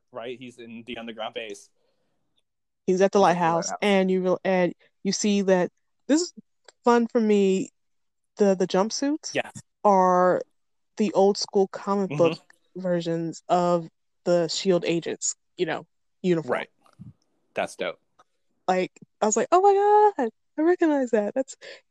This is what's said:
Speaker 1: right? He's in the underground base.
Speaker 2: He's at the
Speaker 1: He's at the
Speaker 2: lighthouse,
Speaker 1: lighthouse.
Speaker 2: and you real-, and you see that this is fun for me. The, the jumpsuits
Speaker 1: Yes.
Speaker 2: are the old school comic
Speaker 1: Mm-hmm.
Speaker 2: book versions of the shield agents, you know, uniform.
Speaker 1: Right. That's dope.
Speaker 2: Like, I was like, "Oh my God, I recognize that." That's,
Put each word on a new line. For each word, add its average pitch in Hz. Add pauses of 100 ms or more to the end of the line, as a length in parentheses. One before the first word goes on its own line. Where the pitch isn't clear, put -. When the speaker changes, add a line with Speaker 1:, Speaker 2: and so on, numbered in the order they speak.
(120)
Speaker 1:
right? 120
He's 123
in 117
the 117
underground 113
base. 110 (1160)
Speaker 2:
He's 185
at 196
the 208
Speaker 1:
He's 196
at 165
the -
Speaker 2:
lighthouse, 165
Speaker 1:
lighthouse. -
Speaker 2:
and 190
you 185
real-, 180
and 185 (280)
you 190
see 202
that 185 (380)
this 302
is 349 (500)
fun 233
for 240
me. 196 (680)
The, 196
the 185
jumpsuits 220
Speaker 1:
Yes. - (200)
Speaker 2:
are 185 (560)
the 208
old 196
school 196
comic 196
Speaker 1:
Mm-hmm. 151
Speaker 2:
book 165 (380)
versions 170
of 175 (360)
the 175
shield 175
agents, 160 (220)
you 180
know, 156 (340)
uniform. 165
Speaker 1:
Right. 73 (840)
That's 95
dope. 90 (680)
Speaker 2:
Like, 185 (300)
I -
was 302
like, 214
"Oh 359
my 415
God, 233 (280)
I 302
recognize 311
that." 208
That's, - (340)